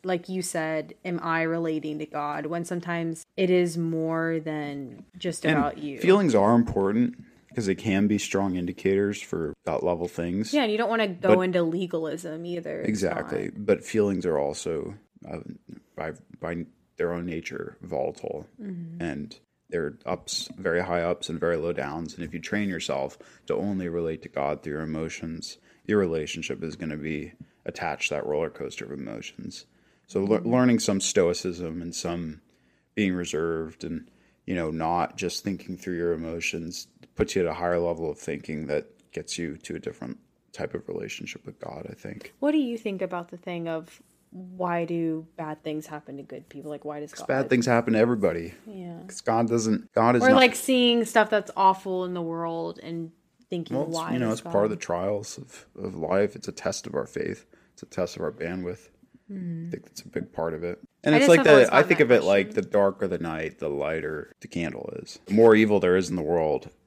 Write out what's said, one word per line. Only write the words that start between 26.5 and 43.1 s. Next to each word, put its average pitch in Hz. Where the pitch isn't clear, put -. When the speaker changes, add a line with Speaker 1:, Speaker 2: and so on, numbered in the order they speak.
Speaker 2:
is 78
gonna 78
be 76
attached -
to 76
that 73
roller 76
coaster -
of 55
emotions. -
So 98
le- 104
Speaker 1:
Mm-hmm. 117
Speaker 2:
learning 123
some 98
stoicism 87
and 85
some 85
being 98
reserved 82
and, 80
you 90
know, 82
not 82
just -
thinking 92
through 90
your 85
emotions 82
puts -
you 98
at 85
a 78
higher 87
level 82
of 73
thinking 76
that 73
gets -
you 80
to -
a 78
different -
type -
of -
relationship -
with -
God, -
I -
think. -
Speaker 1:
What 294
do 311
you 240
think 196
about 180